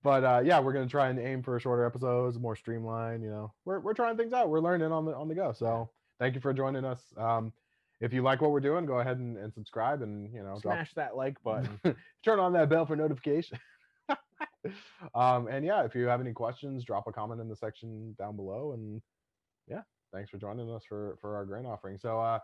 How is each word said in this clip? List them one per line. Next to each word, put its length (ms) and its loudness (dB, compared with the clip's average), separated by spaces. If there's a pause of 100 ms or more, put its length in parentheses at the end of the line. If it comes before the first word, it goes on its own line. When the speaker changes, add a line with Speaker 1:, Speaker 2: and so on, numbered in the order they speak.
Speaker 1:
But, 200 6
uh, 200 6
yeah, 140 8
we're 140 4
gonna 160 0
try 220 2
and 100 -2
aim 240 -4
for 160 0
shorter 240 4
episodes, 540 0
more 180 -4
streamlined, 640 -6
you 80 -6
know. 220 -8 (120)
We're, 140 -4
we're 160 -2
trying 220 0
things 160 -2
out. 160 4
We're 120 2
learning 300 2
on 140 0
the, 100 -2
on 140 -6
the 80 -4
go. 160 -2
So 140 -4
Speaker 2:
Yeah. 180 0 (400)
Speaker 1:
thank 100 2
you 60 -4
for 120 0
joining 320 0
us. 160 -4 (160)
Um, 360 0 (480)
if 120 0
you 100 2
like 180 4
what 100 6
we're 80 4
doing, 260 2
go 140 0
ahead 200 0
and, 200 -6
and 160 -10
subscribe 480 -2
and, 320 -8
you 80 -10
know, 180 -8
drop 140 0
Speaker 2:
Smash 200 -6
that 220 -4
like 280 -4
button. 400 -2
Speaker 1:
<laughs> 400 -2
turn 160 6
on 140 4
that 140 6
bell 180 6
for 100 0
notification. 680 0
<laughs> 40 -20 (1500)
Um, 320 4
and 160 -4
yeah, 200 2
if 120 -2
you 100 2
have 140 2
any 120 -4
questions, 520 -6
drop 240 -4
a 40 -10
comment 280 -8
in 80 -10
the 80 -10
section 600 -10
down 200 -8
below. 380 -8
And 280 -10 (640)
yeah, 140 -10 (320)
thanks 180 -12
for 80 -14
joining 320 -8
us 180 -10
for, 320 -8
for 140 -8
our 100 -6
grain 220 -10
offering. 320 -10
So, 220 -2
uh, 240 0